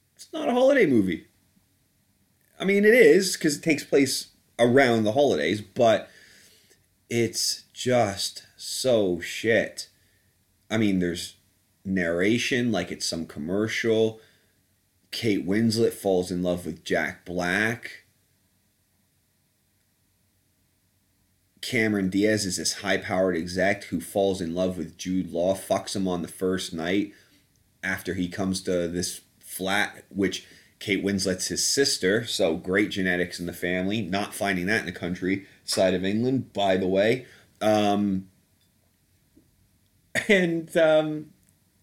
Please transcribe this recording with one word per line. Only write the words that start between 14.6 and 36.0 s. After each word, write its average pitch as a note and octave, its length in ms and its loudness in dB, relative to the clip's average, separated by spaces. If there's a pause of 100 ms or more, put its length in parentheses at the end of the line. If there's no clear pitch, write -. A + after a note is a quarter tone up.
Kate F#2 360 -2
Winslet A2+ 460 2
falls F#2 380 -2
in F2+ 120 -4
love F2 220 -2
with - 180 -10
Jack E2 420 -4
Black. F#2 800 -4 (3500)
Cameron G#2+ 480 2
Diaz G2+ 360 2
is F2 120 -2
this D#2+ 180 -2
high-powered F#2+ 600 0
exec F2+ 500 -2
who F2+ 140 -4
falls G2 400 0
in E2+ 160 -6
love F2+ 220 -2
with E2 200 -10
Jude F#2 340 -4
Law, F2 240 0
fucks - 400 -4
him F#2+ 120 -2
on F2 140 -2
the D#2 60 -6
first F#2 460 -4
night F2 400 -2 (680)
after F#2 300 -6
he F2+ 160 -2
comes F#2+ 320 -4
to F2 260 -2
this F2 340 -6 (180)
flat, - 680 -4
which F#2+ 360 -2 (340)
Kate G2 240 -2
Winslet's F#2+ 440 -2
his F2 200 -4
sister, A#2 580 0
so F2 300 0
great F2+ 360 0
genetics F2+ 480 -2
in F2 60 -8
the E2+ 80 -8
family. F#2 480 -4
Not G2 320 -4
finding F#2+ 340 -2
that A2 140 0
in - 40 -8
the F2 80 -6
country F#2 540 -4 (180)
side F#2+ 280 2
of F#2 120 -2